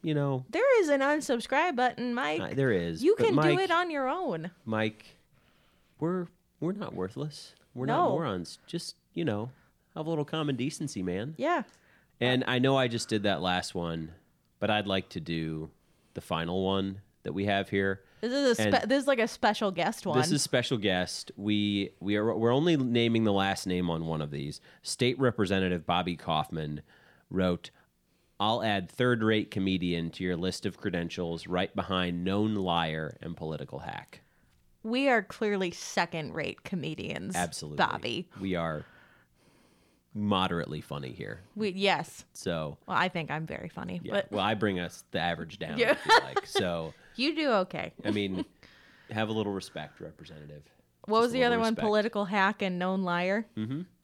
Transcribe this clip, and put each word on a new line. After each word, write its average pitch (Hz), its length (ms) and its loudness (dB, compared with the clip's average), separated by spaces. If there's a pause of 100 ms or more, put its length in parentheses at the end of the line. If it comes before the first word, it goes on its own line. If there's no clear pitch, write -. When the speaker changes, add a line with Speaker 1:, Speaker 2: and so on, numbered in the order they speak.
Speaker 1:
You 156 140 0
know, 139 340 0
Speaker 2:
There 480 320 6
is 311 80 2
an 277 120 4
unsubscribe 285 720 2
button, 247 400 0
Mike. 294 260 -2
Speaker 1:
Uh, - 140 -6
there 135 160 4
is, 85 320 0
Speaker 2:
You 392 160 6
Speaker 1:
but 466 80 6
Speaker 2:
can 415 80 4
Speaker 1:
Mike, 311 220 6
Speaker 2:
do 381 60 2
it 370 60 0
on 349 220 2
your 269 160 -2
own. 254 420 -4 (160)
Speaker 1:
Mike, 110 520 -2 (840)
we're, 175 260 -2 (340)
we're 165 120 -2
not 208 240 -8
worthless. 123 580 -6 (220)
We're 127 100 -4
not 294 200 2
Speaker 2:
No. 262 40 4
Speaker 1:
morons. 113 560 -2
Just, - 300 -8 (180)
you 170 100 -2
know, 113 280 -2 (440)
have 156 120 -6
a - 20 -4
little 151 160 0
common 151 300 -2
decency, 127 480 -4
man. 101 340 -4
Speaker 2:
Yeah. 302 260 0 (560)
Speaker 1:
And 127 280 4
I 127 100 2
know 135 200 6
I 131 100 4
just 117 220 -4
did 107 140 2
that 92 200 2
last 90 320 0
one, 82 380 -4 (460)
but 104 120 0
I'd 107 160 2
like 95 220 -2
to 98 100 -8
do 80 500 -4 (460)
the - 60 -8
final 85 440 -2
one 98 360 0 (200)
that - 120 -6
we 98 120 -2
have 98 240 0
here. 98 320 0 (200)
Speaker 2:
This 240 120 -2
is 277 180 4
a 226 40 4
spe-, 208 200 4
Speaker 1:
And 220 140 2
Speaker 2:
this 269 140 4
is 254 40 0
like 269 120 2
a - 80 4
special 208 420 0
guest 175 380 -2
one. 156 100 2
Speaker 1:
This 165 140 2
is 143 100 2
special 123 380 0
guest. 92 580 0
We, 104 640 0
we 101 160 0
are, 104 200 2
we're 113 180 4
only 160 220 4
naming 117 480 4
the 104 100 6
last 98 340 2
name 90 240 2
on 80 160 -2
one 78 140 -2
of 73 100 -6
these. 71 300 -8 (200)
State - 380 0
Representative 95 680 2
Bobby 87 300 0
Kaufman 76 680 -2 (500)
wrote, 90 400 0 (680)
"I'll 107 220 2
add 98 300 0
third-rate 113 580 4
comedian 87 600 0
to - 120 -8
your 90 140 0
list 92 300 -2
of 92 100 -6
credentials, 85 720 -4
right 90 280 0
behind 90 480 -2
known 104 300 2
liar 82 680 0
and 82 140 -10
political 76 440 -8
hack." - 420 -12 (600)
Speaker 2:
We 254 260 0
are 226 140 4
clearly 196 480 -2
second-rate - 920 -4
comedians, - 720 -6
Speaker 1:
Absolutely. 156 420 -4
Speaker 2:
Bobby. - 520 -2 (100)
Speaker 1:
We 98 160 -2
are 82 300 -2 (1300)
moderately 92 680 0
funny 69 300 -8
here. 55 280 -10 (160)
Speaker 2:
We, 208 160 -2
yes. 185 600 -2
Speaker 1:
So 78 520 -4
Speaker 2:
Well, - 120 -2
I 175 100 2
think 165 240 -6
I'm 160 140 -4
very - 240 -8
funny, 175 340 -8
Speaker 1:
yeah, - 100 -8
Speaker 2:
but 101 180 -2
Speaker 1:
well, 101 120 0
I 107 120 2
bring 101 240 0
us 85 320 -8
the - 80 -2
average 85 380 -2
down, - 200 -6
Speaker 2:
Yeah. 240 140 2
Speaker 1:
if - 140 0
you 453 180 8
like. - 220 -4
So - 480 -2 (220)
Speaker 2:
You 277 200 0
do 302 160 2
okay. 185 420 0 (120)
Speaker 1:
I 104 60 0
mean, - 340 -2 (320)
Speaker 2:
<laughs> - 340 -20
Speaker 1:
have 110 180 0
a 110 40 -2
little 104 200 0
respect, 78 480 -8
Representative. 76 600 -16 (420)
Speaker 2:
What 214 140 4
Speaker 1:
Just - 20 6
Speaker 2:
was 240 100 2
Speaker 1:
a - 20 -6
Speaker 2:
the 262 60 0
Speaker 1:
little 247 140 6
Speaker 2:
other 226 60 2
one? 226 120 2
Speaker 1:
respect. 226 140 0
Speaker 2:
Political 214 400 2
hack 196 360 2
and 180 180 -2
known 190 240 0
liar? 185 420 0 (120)
Speaker 1:
Mm-hmm. 123 240 -4 (220)